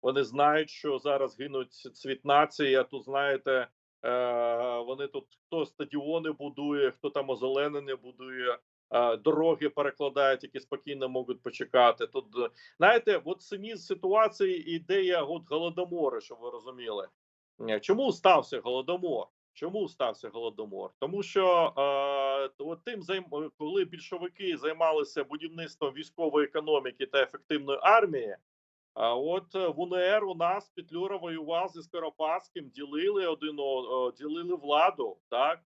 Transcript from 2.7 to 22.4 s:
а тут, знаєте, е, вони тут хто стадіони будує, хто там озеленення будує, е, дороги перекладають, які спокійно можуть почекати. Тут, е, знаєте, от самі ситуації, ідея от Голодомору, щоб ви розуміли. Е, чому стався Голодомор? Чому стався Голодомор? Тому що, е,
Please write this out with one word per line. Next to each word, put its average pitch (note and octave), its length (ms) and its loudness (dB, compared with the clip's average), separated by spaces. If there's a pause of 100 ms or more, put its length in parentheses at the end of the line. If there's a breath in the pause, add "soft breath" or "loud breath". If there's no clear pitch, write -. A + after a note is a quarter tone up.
а C3 80 6
тут, B2+ 220 -6
знаєте, C3+ 640 0 (360)
е, A#2+ 720 0
вони C3+ 280 -6
тут C#3 200 -10 (200)
хто D#3+ 200 -4
стадіони D3+ 640 -4
будує, C#3+ 600 -2
хто C#3+ 200 -8
там C3+ 200 -4
озеленення C3+ 680 -2
будує, B2+ 600 -6 (320)
е, A#2 260 4
дороги D#3 520 2
перекладають, C#3 760 0
які - 180 -12
спокійно C#3 480 -8
можуть B2+ 340 -6
почекати. A#2+ 640 4
Тут, C3 200 -6 (120)
е, A#2 120 -2 (280 loud breath)
знаєте, G3+ 460 6
от F3+ 180 -6
самі G#3 340 -10
ситуації, F#3+ 960 0
ідея F3+ 520 0
от E3 280 -6
Голодомору, E3 720 -2
щоб A#2 180 -18
ви A#2+ 120 -10
розуміли. A2+ 580 -8 (600)
Е, G#2+ 120 0
чому A#3 320 2
стався C#3+ 480 4
Голодомор? C3+ 680 -4 (260)
Чому F#3 360 -6
стався A#2 400 -4
Голодомор? G#2 720 -8
Тому F#3 240 -4
що, F3+ 540 4
е, C#3 880 0